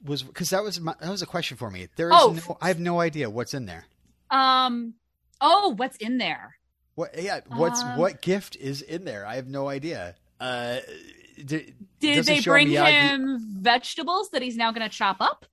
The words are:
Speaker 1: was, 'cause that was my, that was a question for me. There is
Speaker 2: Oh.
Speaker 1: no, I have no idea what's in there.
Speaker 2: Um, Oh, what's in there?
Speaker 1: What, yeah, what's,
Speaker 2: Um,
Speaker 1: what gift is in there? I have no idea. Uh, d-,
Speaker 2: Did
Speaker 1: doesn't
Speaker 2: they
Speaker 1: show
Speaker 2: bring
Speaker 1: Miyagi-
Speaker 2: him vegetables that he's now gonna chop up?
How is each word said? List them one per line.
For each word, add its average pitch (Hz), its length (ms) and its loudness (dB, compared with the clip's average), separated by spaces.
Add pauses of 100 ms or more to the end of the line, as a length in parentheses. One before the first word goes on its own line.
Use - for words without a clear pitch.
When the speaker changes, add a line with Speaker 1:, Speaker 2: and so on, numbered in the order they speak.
Speaker 1:
was, 143 180 -4
'cause - 280 -6
that 190 120 0
was 196 160 -6
my, 160 220 -6
that 160 80 -8
was 196 140 -8
a - 40 -10
question 156 300 -6
for 110 140 -8
me. 92 240 -12
There 165 140 0
is 330 60 8
Speaker 2:
Oh. 254 180 10 (140)
Speaker 1:
no, 170 140 -8
I 165 60 0
have 175 120 0
no 175 200 -2
idea 151 320 -2
what's 117 240 -6
in 127 100 -8
there. 82 200 -14 (440)
Speaker 2:
Um, 254 640 2 (500)
Oh, 349 340 6
what's 254 200 -4
in 233 200 -4
there? 156 380 -4 (400)
Speaker 1:
What, 160 260 -8
yeah, 180 260 -6
what's, 156 360 0
Speaker 2:
Um, 143 140 -6
Speaker 1:
what 175 240 0
gift 190 340 -2
is 139 260 -8
in 175 240 -10
there? 104 220 -10
I 113 80 -8
have 127 120 -8
no 139 200 -6
idea. 139 480 -8 (240)
Uh, 123 380 -4 (600)
d-, 143 360 -8 (260)
Speaker 2:
Did 294 160 2
Speaker 1:
doesn't 294 200 4
Speaker 2:
they 285 60 4
Speaker 1:
show - 100 2
Speaker 2:
bring 285 180 6
Speaker 1:
Miyagi- 294 400 6
Speaker 2:
him 269 300 -2 (220)
vegetables 320 720 0
that 277 100 -2
he's 247 160 -6
now 226 140 0
gonna 220 180 -6
chop 196 300 -2
up? 466 340 -2